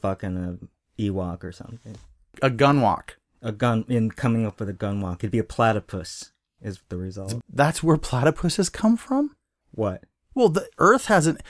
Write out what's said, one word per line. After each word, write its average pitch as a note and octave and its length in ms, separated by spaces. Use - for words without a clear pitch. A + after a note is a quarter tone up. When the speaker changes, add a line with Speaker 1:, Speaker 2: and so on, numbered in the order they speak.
Speaker 1:
fucking F#2+ 360
a - 640
Ewok F#2 420
or F2+ 100
something. A2+ 420
Speaker 2:
A C3+ 80
Gunwalk. B2+ 640
Speaker 1:
A A2+ 100
gun, A2+ 360
in A2+ 240
coming A2+ 340
up G#2 140
with G#2 100
a G2 40
Gunwalk. G2 460
It'd G#2 120
be A2+ 80
a A2 40
platypus - 880
is G2+ 180
the F2+ 80
result. G2 440
Speaker 2:
That's C#3+ 300
where D#3+ 160
platypuses D#3+ 720
come A3+ 260
from? C#4 380
Speaker 1:
What? G2+ 320
Speaker 2:
Well, A#3+ 140
the E3 280
Earth A3 280
hasn't, E3 440